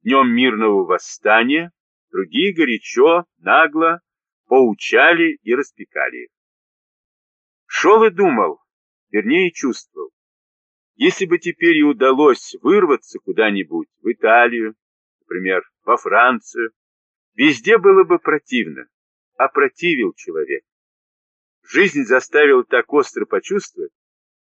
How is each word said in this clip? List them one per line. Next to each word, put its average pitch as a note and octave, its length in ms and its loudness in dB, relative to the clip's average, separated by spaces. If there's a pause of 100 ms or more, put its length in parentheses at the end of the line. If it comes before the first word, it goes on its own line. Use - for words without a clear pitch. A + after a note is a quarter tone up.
днём C3 320 2
мирного A2 500 0
восстания, A#2 880 -2 (380)
другие A2+ 440 -4
горячо, D#3 720 0 (140)
нагло D#3+ 640 0 (440)
поучали C3+ 960 2
и A2 120 -4
распекали B2+ 720 -10
их. A#2 60 -20 (1300)
Шёл A3 400 2
и A3 60 4
думал, C3 500 -2 (500)
вернее, C3+ 400 -2
чувствовал. - 600 -10 (840)
Если F3+ 280 -2
бы F3 140 -2
теперь E3+ 380 0
и D3+ 60 2
удалось C3+ 760 2
вырваться D#3+ 600 0
куда-нибудь, F#2 680 -4 (140)
в A2 100 -4
Италию, A2+ 640 0 (440)
например, F#2 420 -6 (220)
во A#2 120 -2
Францию, A2+ 760 -2 (640)
везде F3+ 440 0
было F#3+ 260 4
бы E3+ 140 0
противно, A2 680 -6 (500)
опротивил C3+ 760 -2
человек. D2 520 -10 (1000)
Жизнь D3 420 -2
заставила B2+ 580 2
так A#2+ 300 -4
остро B2 320 -2
почувствовать, G2 680 -8 (540)